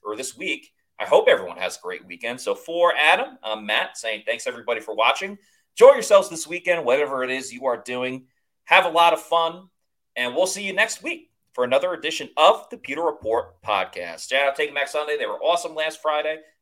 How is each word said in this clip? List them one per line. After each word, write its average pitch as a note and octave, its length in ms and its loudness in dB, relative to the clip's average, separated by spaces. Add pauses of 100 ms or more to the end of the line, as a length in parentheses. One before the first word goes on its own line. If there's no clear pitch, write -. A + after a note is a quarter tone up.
or G#2+ 100 -8
this B2+ 220 -10
week. - 360 -10 (280)
I G#2+ 40 -6
hope D#3+ 220 4
everyone F2 300 2
has F2+ 200 -6
a - 40 -20
great F2+ 240 -10
weekend. A#2 360 -10
So G2+ 140 -4
for E3+ 400 2
Adam, D#3 480 2
I'm G#2+ 240 -8
Matt A#2 320 -2
saying G#2+ 260 -8
thanks, A#2 220 -6
everybody, A#2 340 -6
for A2 140 -10
watching. C3+ 420 0 (400)
Enjoy B3+ 160 10
yourselves G3+ 360 4
this D#3+ 180 -10
weekend, E3+ 380 -2
whatever C3+ 400 0
it B2+ 60 -6
is C3 220 -6
you B2 120 -14
are A#2+ 140 -2
doing. B2+ 480 -8 (380)
Have F#3 200 6
a F3 60 0
lot E3+ 220 6
of D#3+ 100 -2
fun, E3+ 480 -4 (440)
and B2 200 -4
we'll F3+ 120 2
see F#3+ 160 -8
you G3 100 -6
next G#3 300 -2
week E4 280 -10 (220)
for B2 120 -2
another C#3 300 0
edition D3+ 420 -8
of F3+ 340 4
the A#3+ 60 -14
Pewter C#3 260 -8
Report A#2 600 -4
podcast. F#2 680 -6
Shout C#3 200 0
out C#3 80 -4
Take D3+ 180 -4
Back C#3 140 -4
Sunday. D3+ 280 -4
They B2 100 -4
were G#2 160 -8
awesome E3+ 320 -2
last D#3 280 -6
Friday. D#3 380 -4 (220)